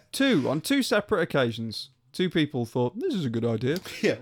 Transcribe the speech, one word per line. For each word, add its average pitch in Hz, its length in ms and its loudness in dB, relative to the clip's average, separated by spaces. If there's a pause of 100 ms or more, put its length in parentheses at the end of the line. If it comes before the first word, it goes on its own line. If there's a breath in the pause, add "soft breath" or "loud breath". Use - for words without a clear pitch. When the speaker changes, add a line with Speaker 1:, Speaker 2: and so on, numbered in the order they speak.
(120)
Speaker 1:
Two, 214 360 4
on 156 140 0
two 277 220 0
separate 208 380 0
occasions. 117 680 -2 (240)
Two 185 160 0
people 147 360 0
thought, 123 340 -2
"This 349 140 -2
is 185 100 -2
a 131 60 -2
good 113 160 -2
idea." 131 320 0 (120)
Speaker 2:
<laughs> - 120 -10
Yeah, 160 200 2